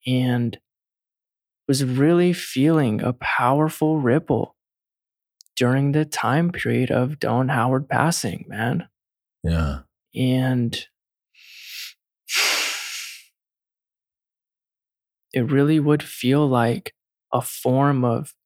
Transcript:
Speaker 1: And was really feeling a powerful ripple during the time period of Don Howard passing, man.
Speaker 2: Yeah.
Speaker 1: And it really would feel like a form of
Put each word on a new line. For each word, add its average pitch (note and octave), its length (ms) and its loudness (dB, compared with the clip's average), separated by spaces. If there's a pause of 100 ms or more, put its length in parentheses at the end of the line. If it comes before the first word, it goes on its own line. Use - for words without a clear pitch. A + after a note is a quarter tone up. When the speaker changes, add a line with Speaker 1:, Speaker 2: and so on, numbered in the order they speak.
Speaker 1:
And B2 540 0 (1040)
was C3+ 160 0
really D#3+ 520 4
feeling C#3 680 0
a B2 120 0
powerful D#3 840 0
ripple C3+ 560 0 (1000)
during C3+ 360 2
the D3+ 120 2
time D3 480 -2
period A#2+ 380 -2
of C3 280 -2
Don B2 300 0
Howard C3 400 0
passing, B2+ 600 -2
man. A#2 400 -4 (540)
Speaker 2:
Yeah. D#2+ 380 0 (340)
Speaker 1:
And B2+ 720 0 (4000)
it B2+ 180 -2
really D3 300 4
would D3 220 2
feel C#3 440 0
like A#2 480 0 (380)
a B2 80 2
form C3 640 0
of A#2+ 300 -2 (120)